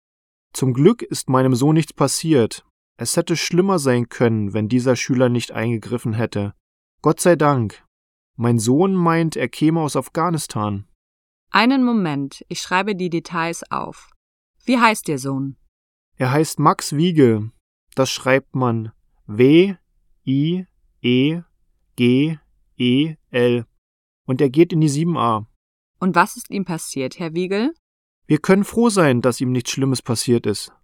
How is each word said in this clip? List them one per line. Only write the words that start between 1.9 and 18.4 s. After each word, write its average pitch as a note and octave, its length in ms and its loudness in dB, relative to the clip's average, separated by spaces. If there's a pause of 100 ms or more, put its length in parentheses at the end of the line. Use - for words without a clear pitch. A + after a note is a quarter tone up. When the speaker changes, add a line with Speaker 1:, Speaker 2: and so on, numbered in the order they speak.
Speaker 1:
passiert. C#3 720 0 (320)
Es - 200 -6
hätte E3+ 180 0
schlimmer F#3 420 0
sein B2 320 0
können, A2 440 0
wenn G#2+ 140 -2
dieser B2 280 2
Schüler B2+ 340 0
nicht A#2+ 220 -2
eingegriffen A2+ 640 -4
hätte. G#2+ 420 -4 (480)
Gott D#3 160 2
sei F3 160 6
Dank. C#3 500 0 (500)
Mein A#2+ 220 0
Sohn D3 380 2
meint, E3 400 0
er C3 120 -4
käme D#3+ 320 0
aus D3+ 160 -4
Afghanistan. B2+ 920 -4 (640)
Speaker 2:
Einen B3+ 320 2
Moment, D#3+ 640 -4
ich - 140 -10
schreibe G3 340 -4
die F3+ 160 -6
Details E3+ 580 -6
auf. - 400 -10 (540)
Wie B3 160 0
heißt A3+ 300 2
Ihr C#3+ 100 -4
Sohn? C3+ 360 -6 (600)
Speaker 1:
Er B2+ 160 0
heißt D#3 280 0
Max D#3 340 2
Wiegel. C#3 580 4 (420)
Das C3 160 0
schreibt - 460 -2